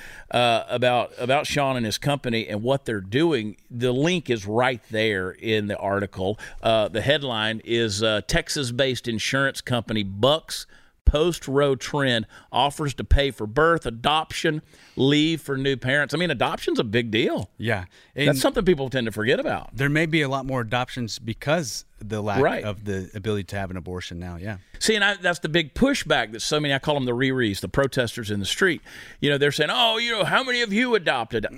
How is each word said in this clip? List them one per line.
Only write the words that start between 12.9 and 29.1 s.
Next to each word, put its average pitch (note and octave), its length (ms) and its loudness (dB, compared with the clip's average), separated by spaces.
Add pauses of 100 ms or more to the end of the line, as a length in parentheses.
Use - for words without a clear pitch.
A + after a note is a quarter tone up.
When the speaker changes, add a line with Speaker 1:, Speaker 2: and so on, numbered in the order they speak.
Speaker 1:
to - 80 -8
pay C#3 280 4
for G#2+ 160 -6
birth, D#3+ 400 4
adoption, D3+ 720 0 (340)
leave D3+ 460 4
for C#3 160 -6
new C3+ 200 0
parents. C3 360 0
I D3 40 -2
mean, F3 120 0
adoption's D3+ 500 -2
a D#3+ 40 0
big A#2 260 0
deal. C#3+ 480 0
Speaker 2:
Yeah. G#2+ 280 -2 (280)
Speaker 1:
That's C#3+ 160 0
Speaker 2:
And C#3 80 2
Speaker 1:
something C4 280 0
people C#3 240 2
tend B2 160 -2
to A2 60 -2
forget A2+ 280 2
about. - 360 -6
Speaker 2:
there C3+ 140 0
may D#3 160 2
be D#3 160 2
a C3+ 80 0
lot C3 160 -4
more C3 160 -2
adoptions B2 560 -4
because C#3+ 680 -2 (140)
the G#2+ 220 -4
lack G#2 220 2
Speaker 1:
Right. - 200 0
Speaker 2:
of G#2 220 -6
the F#2+ 300 -4
ability G#2 300 -2
to - 100 -10
have G2 160 -6
an F#2 60 -8
abortion F2+ 420 -10
now, F2 160 -10
yeah. F#2+ 220 -10 (200)
Speaker 1:
See, - 160 2
and G#3 100 2
I, G3+ 120 0
that's F3+ 240 -2
the D#3+ 100 -6
big D#3 240 0
pushback D3 600 2
that A2 100 -10
so D3+ 160 0
many, D3 140 0
I C3+ 40 0
call D3+ 160 0
them C3+ 120 0
the B2 80 0
Riris, B2 480 0
the F#2+ 80 -6
protesters A#2+ 600 -2
in G#2 100 -2
the F#2+ 60 -4
street. E3+ 380 0 (360)